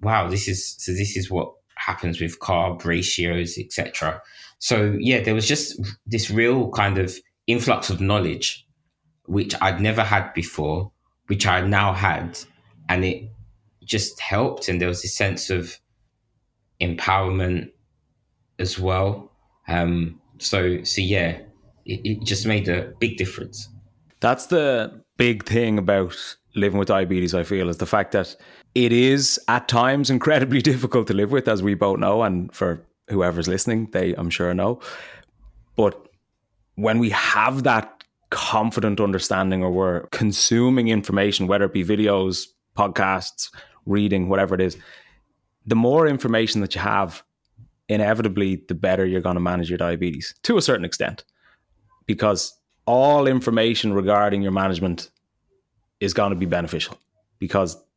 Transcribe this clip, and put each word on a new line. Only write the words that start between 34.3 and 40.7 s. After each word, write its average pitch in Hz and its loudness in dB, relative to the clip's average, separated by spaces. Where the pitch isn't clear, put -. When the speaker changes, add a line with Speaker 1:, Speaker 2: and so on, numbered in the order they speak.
Speaker 2:
sure, 87 0
know. 101 -2
But 104 2
when 110 2
we 117 4
have 117 0
that 113 0
confident 110 0
understanding, 95 0
or 92 0
we're 90 0
consuming 117 2